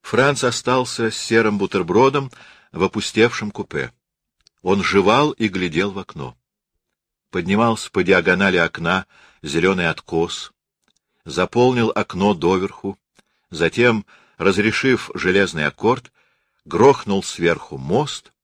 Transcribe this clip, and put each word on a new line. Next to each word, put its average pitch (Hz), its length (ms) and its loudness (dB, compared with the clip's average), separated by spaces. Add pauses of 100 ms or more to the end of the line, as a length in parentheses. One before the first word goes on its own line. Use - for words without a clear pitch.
Франц 135 420 0
остался 123 680 -2
с - 80 -8
серым 110 400 2
бутербродом 104 720 0 (400)
в 82 120 -2
опустевшем 107 680 -2
купе. 73 400 -10 (720)
Он 98 220 0
жевал 110 480 4
и 110 160 -4
глядел 90 440 -2
в 95 80 -12
окно. 69 380 -14 (920)
Поднимался 104 640 -2
по 95 120 0
диагонали 92 540 2
окна 85 480 -2 (360)
зелёный 85 480 0
откос, - 600 -6 (760)
заполнил 113 680 0
окно 101 400 0
доверху, 92 640 -4 (520)
затем, 104 560 0 (320)
разрешив 104 760 0
железный 92 520 0
аккорд, 113 460 -2 (540)
грохнул 101 580 2
сверху 85 540 -4
мост 95 560 -4 (100)